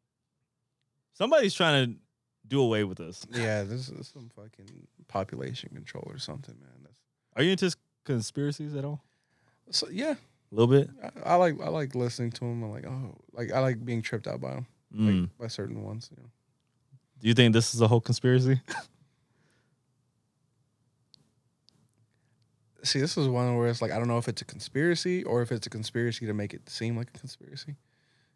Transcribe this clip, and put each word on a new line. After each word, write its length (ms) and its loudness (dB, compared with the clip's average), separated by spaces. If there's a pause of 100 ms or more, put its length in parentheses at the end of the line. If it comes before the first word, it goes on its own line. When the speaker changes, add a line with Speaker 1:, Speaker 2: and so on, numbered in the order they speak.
(1120)
Speaker 1:
Somebody's 400 4
trying 400 4
to 60 -16 (480)
do 140 2
away 240 4
with 160 -8
us. 300 -14
Speaker 2:
Yeah, 320 0
this 260 -8
is 180 -14
some 280 -20
fucking 520 -20 (220)
population 640 -6
control 340 -14
or 100 -16
something, 420 -14
man. 100 -20 (140)
That's 120 -20 (400)
Speaker 1:
Are 80 2
you 80 4
into 140 0
s-, 100 0 (300)
conspiracies 680 -4
at 100 -6
all? 180 -8 (680)
Speaker 2:
So, 200 -2
yeah. 240 -2
Speaker 1:
A 420 -14
little 180 6
bit? 160 6 (360)
Speaker 2:
I, 60 2
I 40 6
like, 260 4
I 80 -6
like 240 -4
listening 380 -4
to 140 -10
'em. 180 -6
I'm 80 -8
like, 140 -10
"Oh," 300 -10 (180)
like, 180 -6
I 80 2
like 240 0
being 180 -2
tripped 260 -6
out 140 -6
by 120 -6
'em, 140 -8 (280)
Speaker 1:
Mm. 280 4
Speaker 2:
like, 140 -6
by 100 -10
certain 360 -8
ones, 280 -10
you 120 -20
know. 60 -20 (880)
Speaker 1:
Do 80 0
you 60 8
think 200 10
this 220 4
is 60 4
a 60 8
whole 140 6
conspiracy? 640 2
<laughs> 40 -10 (4000)
Speaker 2:
See, 160 0
this 180 0
is 100 2
one 300 2
where 100 2
it's 140 -2
like, 100 -2
I 80 -2
don't 80 0
know 100 2
if 120 -2
it's 120 -6
a 40 -10
conspiracy 800 -2
or 160 0
if 100 -2
it's 160 -6
a 20 -8
conspiracy 580 -4
to 60 -2
make 200 -4
it 160 -16
seem 260 -4
like 180 -6
a 60 -20
conspiracy. 560 -16 (600)